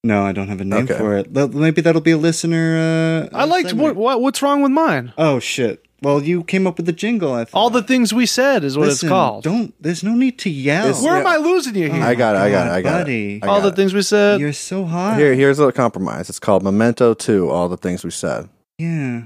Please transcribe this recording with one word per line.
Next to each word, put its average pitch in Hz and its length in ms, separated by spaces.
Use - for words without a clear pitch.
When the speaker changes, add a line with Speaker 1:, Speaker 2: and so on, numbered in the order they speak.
Speaker 1:
No, 104 200
I 98 80
don't 98 160
have 98 140
a 95 40
name 101 180
Speaker 2:
Okay. 131 140
Speaker 1:
for 104 200
it. 98 180
L-, 139 140
maybe 151 320
that'll 165 200
be 165 100
a 160 60
listener. 160 1160
Uh, - 20
Speaker 3:
I 277 100
liked 349 240
Speaker 1:
segment. 254 260
Speaker 3:
what, 196 80
what, 247 180
what's 262 220
wrong 285 180
with 277 100
mine? 180 460
Speaker 1:
Oh 147 220
shit. - 420
Well, 143 200
you 165 220
came 190 240
up 175 100
with 180 80
the 175 80
jingle. 185 400
I 117 120
thought. - 120
Speaker 3:
All 226 140
the 240 100
Things 240 320
We 240 140
Said 254 360
is 139 140
what 151 120
Speaker 1:
Listen, 143 180
Speaker 3:
it's 151 40
called. 139 320
Speaker 1:
don't. 202 380
There's 165 220
no 214 100
need 247 260
to 202 120
yell. 143 380
Speaker 2:
It's - 120
Speaker 3:
Where 311 140
Speaker 2:
yeah. 370 60
Speaker 3:
am 381 60
I 339 100
losing 311 380
you 165 160
here? 160 120
Speaker 1:
Oh - 20
Speaker 2:
I 120 100
got 113 200
it, 95 40
I 101 120
got 90 160
it, - 20
Speaker 1:
my 87 60
Speaker 2:
I 92 80
got 151 120
it. 180 100
Speaker 1:
buddy. 104 380
Speaker 2:
I 202 40
Speaker 3:
All 202 100
Speaker 2:
got 202 60
Speaker 3:
the 202 60
Speaker 2:
it. - 60
Speaker 3:
Things 190 180
We 202 100
Said. 208 360
Speaker 1:
You're 147 140
so 190 320
hot. 180 320
Speaker 2:
Here, 143 160
here's 139 260
a 139 120
compromise. 92 580
It's - 100
called 98 240
Memento 113 520
Two, 95 340
All 87 200
the 90 80
Things 90 280
We 85 60
Said. 76 360
Speaker 1:
Yeah. 143 480